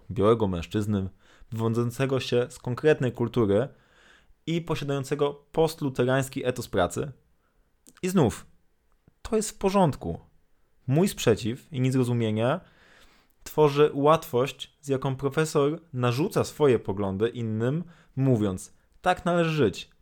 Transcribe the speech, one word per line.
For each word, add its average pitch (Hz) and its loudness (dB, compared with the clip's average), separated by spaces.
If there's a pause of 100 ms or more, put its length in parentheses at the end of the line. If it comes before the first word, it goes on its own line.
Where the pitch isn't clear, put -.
(120)
białego 107 2
mężczyzny, 95 -4 (420)
wywodzącego 120 -2
się 123 -2
z - -20
konkretnej 143 0
kultury 117 2 (800)
i 165 -2
posiadającego 143 -4 (180)
postluterański 135 0
etos 127 -4
pracy. 110 -2 (880)
I 185 -2
znów, 160 2 (760)
to - -6
jest 214 -2
w - -16
porządku. 185 0 (680)
Mój 156 2
sprzeciw - -2
i 127 -2
niezrozumienie 120 0 (840)
tworzy 147 2
łatwość, 139 0
z 143 -20
jaką 135 -2
profesor 147 0 (140)
narzuca 123 0
swoje 127 2
poglądy 101 -2
innym, 120 -4 (320)
mówiąc: 107 0 (280)
„Tak 180 0
należy 170 2
żyć, 131 0 (120)